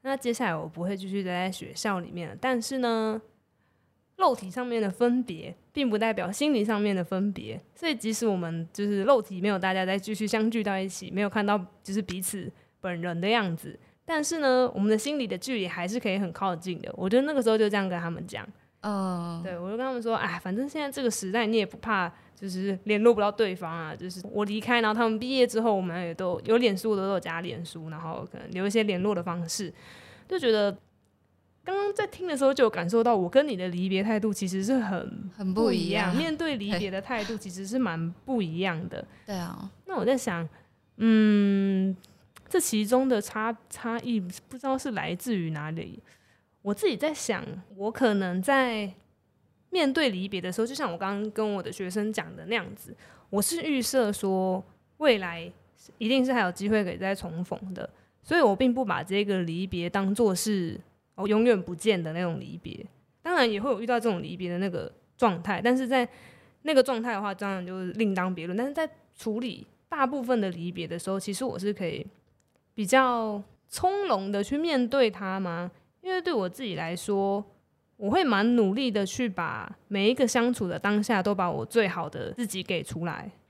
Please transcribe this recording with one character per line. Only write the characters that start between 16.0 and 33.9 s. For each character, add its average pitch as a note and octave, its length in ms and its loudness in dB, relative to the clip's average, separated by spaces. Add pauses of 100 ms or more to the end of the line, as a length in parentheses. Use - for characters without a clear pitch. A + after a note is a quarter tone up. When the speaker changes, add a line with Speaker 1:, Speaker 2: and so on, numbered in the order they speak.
Speaker 1:
以 F#3+ 100 0
很 F#3+ 120 -2
靠 F#3 240 -2
近 F3 260 -6
的。” - 140 -10
我 F#3 140 -2
觉 G3+ 60 4
得 C4 80 6
那 D4+ 100 -2
个 C#4 80 2
时 A3+ 80 4
候 A3 80 6
就 G#3+ 120 4
这 G3+ 60 0
样 G3 140 2
跟 F3 100 -4
他 E3+ 100 -4
们 D#3+ 180 -8
讲。 A2 200 -8 (340)
Speaker 2:
嗯。 F3+ 640 -4
Speaker 1:
对， F3+ 140 -8
我 F3+ 120 -8
就 G#3 80 -6
跟 B3+ 80 -4
他 C4 60 -4
们 B3 100 -4
说 A3+ 160 0
：“哎， E3+ 220 -4
反 F#3 160 -4
正 C4+ 140 -2
现 D#4 120 -6
在 C#4+ 100 -4
这 C#4 100 -6
个 B3 100 2
时 F#3+ 200 -6
代 A3+ 140 2
你 A3 120 2
也 G#3 80 4
不 F#3+ 120 -14
怕 F#3+ 340 -2 (240)
就 G3 120 -10
是 F#3+ 380 -2
联 G#3 160 2
络 A#3 120 10
不 G#3 60 4
到 G#3 120 4
对 G#3 240 0
方 F3+ 160 -8
啊， E3 240 -8
就 F#3 140 -10
是 F3+ 120 -12 (100)
我 G#3 140 0
离 G#3 160 -4
开， A#3+ 200 2
然 A3 80 4
后 G#3+ 40 2
他 A3+ 160 2
们 A3 100 0
毕 B3+ 160 -2
业 B3+ 100 8
之 A3+ 140 0
后， A3 160 4
我 G3 60 0
们 F3+ 240 -4
也 E3+ 80 -4
都 F3+ 320 -2
有 A3+ 120 4
脸 A3+ 200 4
书， A3 140 0
我 G#3 40 4
都 F#3+ 140 0
有 F#3+ 100 0
加 E3 220 -6
脸 E3+ 240 -8
书， D#3+ 240 -12
然 D#3 100 -10
后 E3 320 -8
可 - 60 -14
能 - 140 -14
留 F3+ 140 -2
一 G#3 40 2
些 A3 140 4
联 F#3+ 180 0
络 G#3 120 2
的 F3 80 0
方 F3 260 -4
式。” F3 260 -6 (540)
就 F#4 100 -2
觉 C4+ 140 2
得 G#3 200 4 (920)
刚 F#4 120 -4
刚 G4+ 180 0
在 G#4 120 0
听 F#4+ 220 -10
的 D4+ 100 -2
时 C4 60 2
候 C4+ 100 6
就 C4 120 4
有 A3 40 4
感 F3 200 -2
受 A3+ 140 4
到， A#3 120 4
我 F#3+ 120 2
跟 C4+ 200 6
你 A#3 100 -2
的 F#3 120 -2
离 F3+ 200 -2
别 F#3+ 140 2